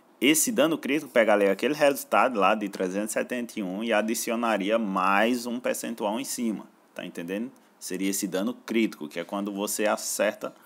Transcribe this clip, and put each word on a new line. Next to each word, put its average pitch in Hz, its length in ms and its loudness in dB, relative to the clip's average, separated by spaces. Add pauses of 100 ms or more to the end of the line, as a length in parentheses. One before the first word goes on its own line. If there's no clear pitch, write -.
(200)
esse 139 320 4
dano 143 260 2
crítico 143 320 -4
pegaria 104 400 6
aquele 120 240 0
resultado 131 640 2
lá 98 160 6
de 107 140 -4
trezentos 98 420 -4
e - 40 -8
setenta 120 440 -4
e 107 60 -4
um 95 180 -6
e 117 100 -2
adicionaria 113 840 0
mais 104 680 2
um 120 120 -4
percentual 117 640 -4
em 143 40 -8
cima, - 440 -6 (260)
tá 90 100 -10
entendendo? 92 460 -8 (300)
Seria 95 300 -4
esse 98 180 -4
dano 98 260 -2
crítico, 107 540 -2
que 85 100 -10
é 85 60 -6
quando 101 260 -6
você 104 360 -2
acerta 107 680 -2 (120)